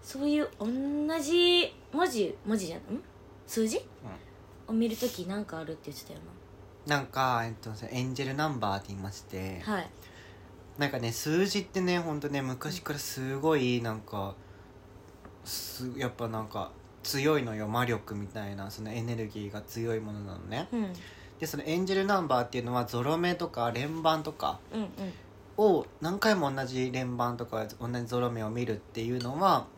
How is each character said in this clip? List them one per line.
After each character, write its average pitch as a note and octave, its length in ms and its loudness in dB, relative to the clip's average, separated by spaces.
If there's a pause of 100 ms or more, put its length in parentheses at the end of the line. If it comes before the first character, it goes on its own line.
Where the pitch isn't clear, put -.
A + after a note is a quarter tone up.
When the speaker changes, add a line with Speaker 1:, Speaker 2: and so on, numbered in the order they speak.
Speaker 1:
そ - 180 -8
う D4 80 4
い D4+ 120 6
う - 80 0 (100)
同 G#3 80 -2 (520)
じ F4 540 6 (180)
文 - 180 4
字、 G#3+ 260 2 (100)
文 G#3+ 120 2
字 F#3 100 -2
じ E3 60 -4
ゃ E3+ 40 -8
ん、 - 20 -8
ん？ - 20 -14 (680)
数 A3 200 2
字？ A#3+ 100 0
Speaker 2:
う B4+ 40 0
ん。 - 40 -16 (840)
Speaker 1:
を A3 80 0
見 A3+ 120 4
る A3 80 -2
時 G#3 280 -2
な F#3+ 120 -4
ん G#3 80 -4
か D#3+ 140 -8
あ D#3+ 40 -8
る D#3+ 80 -8
っ D#3+ 40 -6
て - 160 -12
言 - 40 -12
っ - 20 -14
て - 100 -16
た - 60 -14
よ - 60 -12 (680)
な。 D3 120 2
Speaker 2:
な C#3 40 2
ん B2+ 60 -6
か、 B2+ 380 4
え A2+ 60 -4
っ - 40 -6
と、 - 160 -10 (180)
エ B2+ 120 -2
ン B2+ 140 -2
ジ C#3 80 -2
ェ C3+ 40 -2
ル C3+ 80 -4
ナ D3+ 120 2
ン C3+ 120 -2
バ G2+ 160 2
ー - 20 0
っ - 20 0
て - 100 -12
言 G2 80 -8
い - 20 -8
ま G2 120 -6
し - 140 -14
て、 F#2+ 360 -6
Speaker 1:
は G#3 200 -2
い。 - 80 -8 (880)
Speaker 2:
な C#3+ 100 2
ん - 20 2
か C3+ 100 -2
ね、 A#2 120 0
数 D#3+ 340 4
字 G3 140 0
っ F#3 60 -4
て F#3 160 -2
ね、 F3+ 180 4
ほ E3 140 -2
ん D3 80 -2
と C#3+ 80 -2
ね、 C#3+ 120 0
昔 C3+ 400 -4
か D3+ 120 -4
ら D3 60 -4
す C3 380 -4
ご D#3 200 6
い、 B2 240 4
な A2+ 100 -2
ん A2 80 -4
か、 G2 360 -6 (1080)
す-、 - 540 -6
や B2 100 -2
っ A#2+ 40 -2
ぱ A#2 180 -4
な A2 120 -2
ん G#2+ 60 -6
か、 G2+ 240 -6 (320)
強 C#3+ 360 4
い B2+ 40 2
の A2+ 120 -2
よ、 G#2+ 120 -2
魔 A#2 160 2
力 A2 320 0
み G2+ 120 -6
た G#2 200 -6
い G2+ 80 -6
な、 G2 160 -8
そ A2 120 -10
の G#2+ 80 -6
エ A#2 100 -4
ネ A#2 160 -2
ル A2 100 -4
ギ G#2 200 -8
ー G2 40 -8
が G#2 120 -8
強 A#2 320 -2
い A2 40 0
も G#2+ 140 -8
の G#2 80 -8
な G2+ 120 -8
の F2+ 120 -10
ね。 A#2 260 -4
Speaker 1:
う B3 60 0
ん。 G3 160 0 (460)
Speaker 2:
で、 D#3+ 80 -4
そ D3+ 100 -4
の C#3+ 60 -4
エ D#3 120 0
ン F#3 100 2
ジ F#3+ 80 2
ェ F#3+ 40 4
ル F#3+ 80 4
ナ G3 140 6
ン E3 80 0
バ B2+ 140 6
ー B2 40 2
っ - 40 -10
て B2+ 80 -4
い A#2+ 40 0
う A#2 40 -4
の B2 80 -2
は、 A#2+ 120 2
ゾ A#2+ 180 0
ロ D3+ 140 2
目 F3 180 4
と E3+ 140 -4
か A#2+ 220 0
連 D3 300 -4
番 D#3+ 220 4
と D#3 80 -4
か - 280 -2 (140)
Speaker 1:
う A3 40 -4
ん A3 40 -2
う G#3 40 -2
ん。 F3+ 40 -8 (680)
Speaker 2:
を G3 280 8 (140)
何 F3 200 -2
回 A3 160 6
も C#3+ 180 2
同 C3+ 120 0
じ B2+ 260 0
連 B2 260 -2
番 A#2+ 180 2
と A#2 120 -4
か、 A2 180 -2 (160)
同 A#2+ 100 -4
じ A#2+ 140 -2
ゾ A#2+ 160 2
ロ B2 80 4
目 A#2 140 -2
を G#2+ 60 -2
見 A#2+ 160 0
る A2+ 80 -2
っ - 40 0
て - 260 -8
い A#2+ 140 0
う A#2+ 40 -2
の C3 200 -2
は E3+ 240 6 (120)